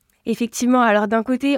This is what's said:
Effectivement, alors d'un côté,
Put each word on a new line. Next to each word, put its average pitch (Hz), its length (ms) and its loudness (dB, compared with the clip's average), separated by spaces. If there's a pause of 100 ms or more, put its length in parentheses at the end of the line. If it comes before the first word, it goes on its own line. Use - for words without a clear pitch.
(280)
Effectivement, 240 540 0
alors 208 260 2
d'un 226 160 0
côté, 262 340 -2